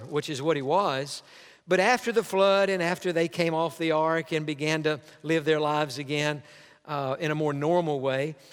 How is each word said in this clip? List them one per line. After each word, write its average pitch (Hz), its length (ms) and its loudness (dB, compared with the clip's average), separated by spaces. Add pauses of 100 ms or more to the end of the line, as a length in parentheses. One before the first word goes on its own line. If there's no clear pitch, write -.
which 147 200 -4
is 135 120 -6
what 156 160 0
he 143 40 -4
was. 143 600 -2 (440)
But 180 120 2
after 233 320 2
the 214 120 2
flood 196 480 2
and 185 100 0
after 175 320 -2
they 165 140 2
came 165 260 0
off 160 240 -2
the 160 140 0
ark 160 400 0
and 156 120 -2
began 151 380 -2
to 151 180 0 (220)
live 156 240 0
their 156 140 4
lives 151 400 0
again, 147 420 -2 (460)
uh, 139 320 -2
in 165 100 -2
a 151 60 0
more 151 180 0
normal 151 460 0
way, 135 340 -2 (200)